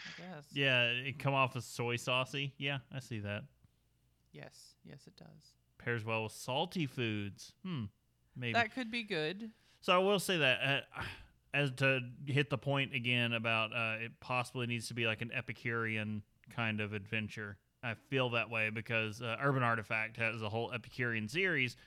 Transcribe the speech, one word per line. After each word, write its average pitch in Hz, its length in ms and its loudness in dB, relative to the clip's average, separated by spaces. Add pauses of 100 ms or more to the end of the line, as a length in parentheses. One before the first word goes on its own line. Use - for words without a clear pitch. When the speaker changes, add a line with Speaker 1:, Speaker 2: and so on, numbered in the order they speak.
(160)
Speaker 1:
guess. 165 360 -12
Speaker 2:
Yeah, 135 380 4
it 127 280 -4
come 139 160 2
off 131 220 4
as 117 80 -4
soy 120 320 -2
saucy. 131 600 0
Yeah, 139 220 -2 (160)
I 139 60 -6
see 117 200 -6
that. 104 240 -4 (880)
Speaker 1:
Yes, - 420 -18 (100)
yes, - 220 -18
it - 100 -20
does. - 380 -20 (240)
Speaker 2:
Pairs 117 260 -2
well 110 200 -2
with 107 80 -8
salty 165 540 -2
foods. 107 680 -4 (120)
Hmm, 156 200 -4 (520)
maybe. 123 180 -2
Speaker 1:
That 226 200 2
could 240 160 -4
be 240 120 -4
good. 196 480 -2 (300)
Speaker 2:
So 190 140 4
I 180 40 8
will 196 200 6
say 180 200 2
that, 135 480 4 (100)
uh, - 60 -6 (500)
as 143 200 4
to 135 280 4 (260)
hit 143 240 2
the 135 80 0
point 139 360 0
again 120 380 2
about, 113 420 2
uh, 113 280 -2
it 117 180 -10
possibly 127 460 -2
needs 117 220 -2
to 117 60 -8
be, 117 120 2
like, 110 160 0
an 117 100 -4
Epicurean 110 920 -2 (280)
kind 110 300 -2
of 107 140 -2
adventure. 104 640 -6 (240)
I 117 120 -4
feel 127 360 0
that 113 200 0
way 110 200 2
because, 110 520 -2
uh, 113 180 -2
Urban 135 220 4
Artifact 113 540 2
has 113 260 0
a 107 60 -2
whole 113 240 0
Epicurean 113 560 -2
series. 147 480 2 (100)